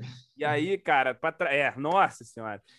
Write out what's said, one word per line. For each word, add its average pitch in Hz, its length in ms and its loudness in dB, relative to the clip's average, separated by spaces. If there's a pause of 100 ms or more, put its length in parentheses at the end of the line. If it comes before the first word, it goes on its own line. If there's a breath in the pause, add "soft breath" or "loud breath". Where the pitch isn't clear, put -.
(380 loud breath)
E 147 80 -4
aí, 151 320 0
cara, 135 360 2
pra 160 200 -4
tra-, 156 200 -2
é, 139 220 0
nossa 151 480 0
senhora. 107 380 -12 (180 soft breath)